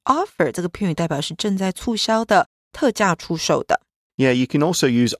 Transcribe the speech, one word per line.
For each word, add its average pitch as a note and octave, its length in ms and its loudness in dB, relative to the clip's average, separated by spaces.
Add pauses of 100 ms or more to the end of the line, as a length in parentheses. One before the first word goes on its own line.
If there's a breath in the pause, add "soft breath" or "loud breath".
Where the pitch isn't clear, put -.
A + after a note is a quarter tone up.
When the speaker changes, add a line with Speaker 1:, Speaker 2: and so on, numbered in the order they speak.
Speaker 1:
offer C#4 460 -2
这 F3 120 -8
个 F3 60 -4
片 F#3 220 -4
语 D#3 40 -2
代 E3+ 120 -4
表 D3 140 -4
是 E3 140 -8
正 G3+ 240 -2
在 F#3+ 120 -2
促 A3+ 240 -6
销 A3 300 0
的、 G3 240 2 (240)
特 C4+ 180 0
价 G3 240 2
出 - 220 -6
售 D3+ 260 0
的。 - 200 0 (340)
Speaker 2:
Yeah, C3 180 4
you B2+ 120 2
can D3 160 0
also E3 240 0
use A#2+ 340 2